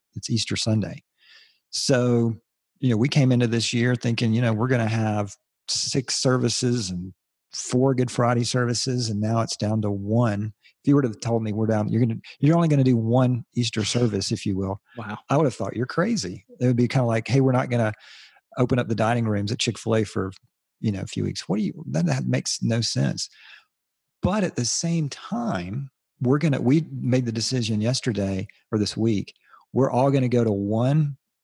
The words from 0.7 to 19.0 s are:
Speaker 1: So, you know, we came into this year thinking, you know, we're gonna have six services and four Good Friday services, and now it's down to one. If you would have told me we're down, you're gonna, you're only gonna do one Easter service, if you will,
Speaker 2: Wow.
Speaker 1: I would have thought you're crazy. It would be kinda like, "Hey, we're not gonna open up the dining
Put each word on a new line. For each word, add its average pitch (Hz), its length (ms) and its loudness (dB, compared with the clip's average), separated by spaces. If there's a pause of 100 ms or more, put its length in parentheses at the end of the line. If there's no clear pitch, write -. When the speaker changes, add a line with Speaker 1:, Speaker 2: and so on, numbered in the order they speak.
Speaker 1:
So, 120 640 2 (460)
you 131 100 0
know, 113 80 2
we 123 120 2
came 135 220 4
into 123 140 4
this 113 280 0
year 123 200 2
thinking, 117 400 0
you 117 80 2
know, 117 120 2
we're 113 160 0
gonna 120 180 2
have 107 480 -2 (320)
six - 480 -4
services 123 720 0
and 92 240 -8 (400)
four 131 400 0
Good 123 160 0
Friday 120 360 2
services, 123 640 -2
and 104 100 -2
now 113 220 0
it's - 160 -6
down 107 240 0
to 104 100 -2
one. 104 600 0 (300)
If - 40 -2
you 143 80 6
would 139 80 6
have 110 160 -4
told 117 240 0
me 107 80 -2
we're 107 160 0
down, 107 220 2
you're 110 120 2
gonna, 113 180 0 (200)
you're 147 160 4
only 170 140 4
gonna 143 140 4
do 127 140 4
one 120 460 2 (120)
Easter 117 280 -2
service, 107 480 0
if 107 140 -4
you 101 100 -2
will, 95 260 -4 (160)
Speaker 2:
Wow. 107 220 -10 (100)
Speaker 1:
I 135 80 2
would 160 60 4
have 131 100 2
thought - 220 -8
you're 120 100 -2
crazy. 139 600 -4 (140)
It 127 60 0
would 127 120 4
be 120 100 4
kinda 127 180 0
like, 113 220 -2
"Hey, 135 140 4
we're 131 100 4
not 127 180 0
gonna 117 220 0 (640)
open 127 220 2
up 120 80 -2
the 110 80 -4
dining 117 300 0